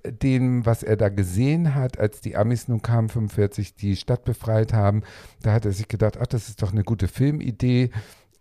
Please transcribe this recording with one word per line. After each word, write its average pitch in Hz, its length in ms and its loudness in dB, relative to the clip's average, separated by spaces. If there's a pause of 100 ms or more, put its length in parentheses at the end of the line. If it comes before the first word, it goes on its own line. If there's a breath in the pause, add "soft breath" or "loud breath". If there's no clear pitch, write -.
dem, 127 600 0
was 113 160 2
er 110 140 0
da 104 140 2
gesehen 123 640 0
hat, 131 240 -2
als - 220 -2
die - 160 -6
Amis 113 320 0
nun 113 120 0
kamen, 113 280 0
fünfundvierzig 104 680 -2
die 101 220 -2
Stadt - 260 -4
befreit 113 500 0
haben, 104 300 2 (400 loud breath)
da 110 100 2
hat 107 120 2
er 101 80 0
sich 98 160 -6
gedacht, 104 300 0
ach, 123 60 -2
das 120 240 -4
ist 107 140 -6
doch 95 80 -2
eine 101 140 0
gute 101 240 0
Filmidee, 123 840 0 (500 loud breath)